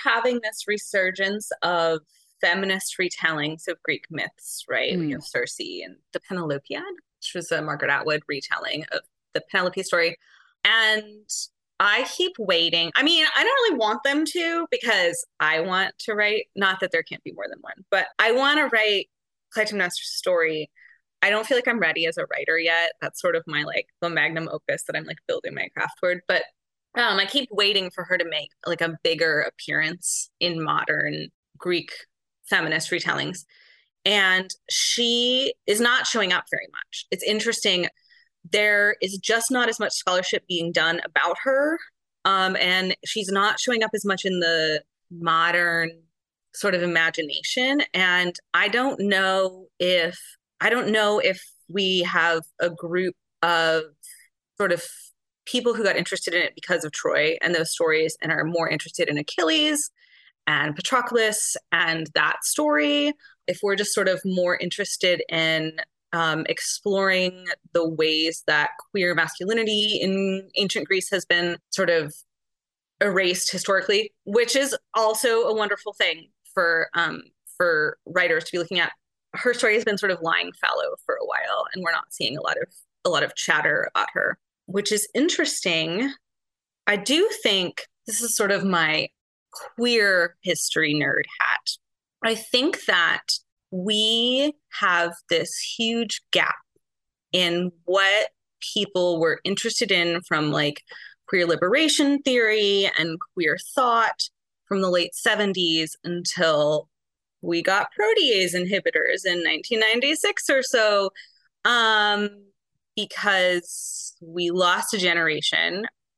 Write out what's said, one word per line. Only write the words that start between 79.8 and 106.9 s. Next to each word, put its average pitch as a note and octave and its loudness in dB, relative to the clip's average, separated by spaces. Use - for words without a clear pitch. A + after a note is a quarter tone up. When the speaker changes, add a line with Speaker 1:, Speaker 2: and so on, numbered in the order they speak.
Speaker 1:
been G3+ 0
sort G3 0
of F3 -2
lying F3 0
fallow - 0
for - 0
a - -4
while, - -2
and F#3 -8
we're E3 -2
not - -6
seeing A#2+ -4
a - -8
lot - -2
of, - -6
a F3+ 2
lot D3 2
of C#3 -2
chatter D3+ 0
about - 0
her, - -2
which G3+ -4
is G#3 0
interesting. A3+ 0
I G3+ 6
do C#4+ 4
think, F#3+ 0
this A3+ -4
is A3+ -2
sort G3+ 2
of F#3+ 2
my D#3+ 2
queer G3+ 2
history D#3+ 0
nerd C#3 0
hat, - -2
I A3+ 0
think B3+ -2
that F3 2
we A3+ 0
have F3 2
this E3 0
huge A3+ -2
gap - -2
in F3 0
what G3 2
people F3+ 0
were D#3+ 2
interested G3 -2
in E3+ 2
from, D3+ 0
like, D3+ -2
queer F3+ 2
liberation C#4 2
theory G#3+ 2
and E3 -2
queer E3+ 0
thought A#3 2
from G3 0
the F#3+ 2
late F3 2
seventies F3+ 0
until D#3+ 0